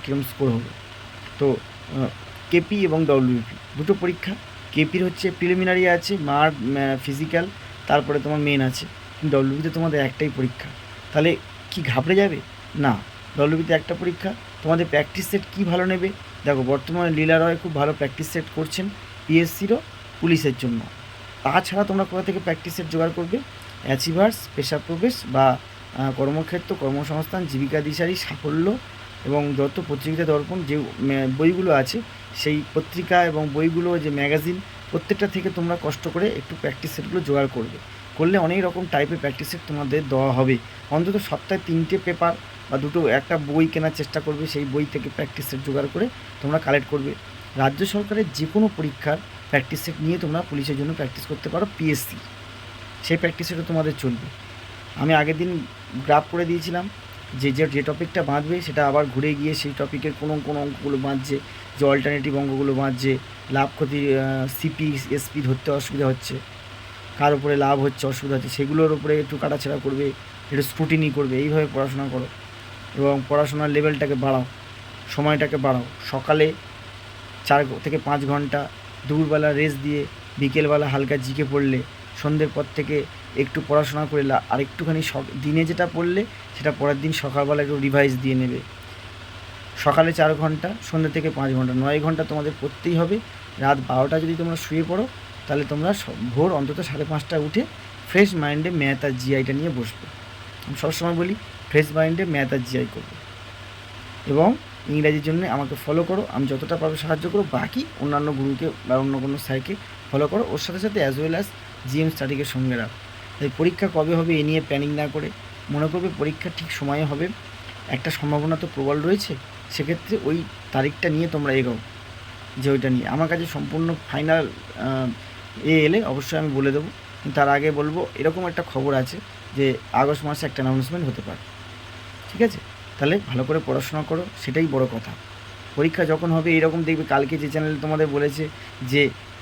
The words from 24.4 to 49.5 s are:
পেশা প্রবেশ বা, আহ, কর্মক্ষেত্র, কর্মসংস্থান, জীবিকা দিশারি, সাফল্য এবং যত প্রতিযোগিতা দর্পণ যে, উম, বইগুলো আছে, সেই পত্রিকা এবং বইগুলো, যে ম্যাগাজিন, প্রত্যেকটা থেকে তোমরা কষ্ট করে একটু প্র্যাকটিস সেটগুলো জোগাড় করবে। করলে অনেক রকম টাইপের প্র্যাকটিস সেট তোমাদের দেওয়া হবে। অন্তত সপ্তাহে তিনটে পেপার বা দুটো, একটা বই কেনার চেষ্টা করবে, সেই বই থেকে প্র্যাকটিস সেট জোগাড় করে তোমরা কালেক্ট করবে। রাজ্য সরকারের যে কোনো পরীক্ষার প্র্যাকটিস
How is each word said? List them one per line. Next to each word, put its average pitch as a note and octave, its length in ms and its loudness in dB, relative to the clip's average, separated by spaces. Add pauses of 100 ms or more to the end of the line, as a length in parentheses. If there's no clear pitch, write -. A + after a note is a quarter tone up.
পেশা D3 300 0
প্রবেশ F#3 400 0
বা, C3 320 6 (380)
আহ, C3+ 200 0
কর্মক্ষেত্র, D#3+ 640 0
কর্মসংস্থান, D3+ 640 -2
জীবিকা C#3 340 0
দিশারি, E3 360 0
সাফল্য E3 640 0 (460)
এবং C#3+ 320 2
যত C#3 320 0
প্রতিযোগিতা D#3 360 -2
দর্পণ D#3 440 2
যে, D3 80 0
উম, C3+ 640 0
বইগুলো F3 340 4
আছে, C#3 280 2 (360)
সেই D3+ 260 0 (120)
পত্রিকা F3 500 2
এবং D3+ 280 0
বইগুলো, E3 460 2
যে D3 120 -2
ম্যাগাজিন, D3 500 2 (300)
প্রত্যেকটা G3+ 360 0
থেকে F#3+ 240 -2
তোমরা E3+ 320 0
কষ্ট D3+ 300 -4
করে F3 140 2
একটু D#3+ 340 -4
প্র্যাকটিস D3 300 -6
সেটগুলো E3 300 -4
জোগাড় C#3 340 2
করবে। A2+ 240 -6 (380)
করলে F3+ 220 4
অনেক F3+ 260 2
রকম F3+ 260 -2
টাইপের D3 280 2
প্র্যাকটিস C#3+ 300 -4
সেট E3+ 200 -8
তোমাদের D3 400 0
দেওয়া C3 240 4
হবে। C3 260 6 (320)
অন্তত F3 260 2 (140)
সপ্তাহে F#3+ 360 -2
তিনটে E3 320 2
পেপার E3+ 340 2 (380)
বা C#3 80 2
দুটো, D3 300 2
একটা C#3 300 4
বই D3+ 280 4
কেনার D#3+ 300 0
চেষ্টা D3+ 240 -4
করবে, D3+ 260 -2
সেই D3 180 -2
বই C#3+ 280 0
থেকে C3+ 160 -4
প্র্যাকটিস - 380 -6
সেট C3+ 200 -6
জোগাড় C#3 260 0
করে A3 160 0 (340)
তোমরা D3+ 160 2
কালেক্ট C#3+ 320 2
করবে। C#3+ 240 -2 (420)
রাজ্য C#3 300 4
সরকারের G#3 380 0 (100)
যে D#3 180 -2
কোনো G#3+ 240 6
পরীক্ষার D3+ 400 -2 (320)
প্র্যাকটিস C#3+ 320 2